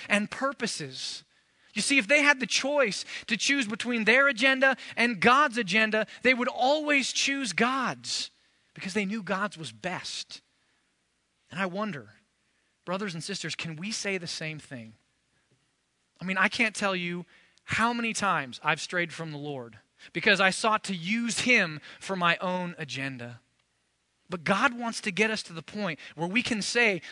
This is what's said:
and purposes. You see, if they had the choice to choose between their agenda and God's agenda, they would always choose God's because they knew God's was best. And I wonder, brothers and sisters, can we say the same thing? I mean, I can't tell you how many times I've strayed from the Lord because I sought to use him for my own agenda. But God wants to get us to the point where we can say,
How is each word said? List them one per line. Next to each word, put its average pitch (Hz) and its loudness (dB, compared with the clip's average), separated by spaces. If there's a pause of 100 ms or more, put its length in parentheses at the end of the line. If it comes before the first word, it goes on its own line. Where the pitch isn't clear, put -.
and 208 2
purposes. 196 -6 (520)
You 214 -4
see, 277 2
if 202 2
they 294 6
had 285 6
the 226 -2
choice 269 0 (240)
to 226 0
choose 277 2
between 226 -2
their 254 6
agenda 269 4 (200)
and 226 2
God's 254 6
agenda, 214 2 (160)
they 254 6
would 247 2
always 277 2
choose 269 0
God's 220 0 (440)
because 185 -10
they 208 0
knew 208 -4
God's 190 -2
was 151 -10
best. - -8 (1080)
And 170 -8
I 196 0
wonder, 175 -6 (720)
brothers 190 -4
and 160 -6
sisters, 175 -8
can 165 -8
we 196 -10
say 196 -4
the 170 -8
same 156 -8
thing? 113 -16 (1300)
I 170 -10
mean, 190 -2
I 185 4
can't 220 0
tell 196 0
you 175 -4 (380)
how 233 2
many 233 -2
times 160 0
I've 156 0
strayed 175 -2
from 165 -8
the 147 -8
Lord 135 -10 (340)
because 202 4
I 190 6
sought 214 0
to 196 -4
use 214 -2
him 190 2 (200)
for 190 -4
my 170 4
own 180 -4
agenda. 131 -8 (880)
But 165 -6
God 226 4
wants 233 -6
to 208 -2
get 208 2
us 214 -4
to - -16
the 160 -10
point 196 -6 (160)
where 165 -2
we 226 0
can 214 -2
say, 208 2 (120)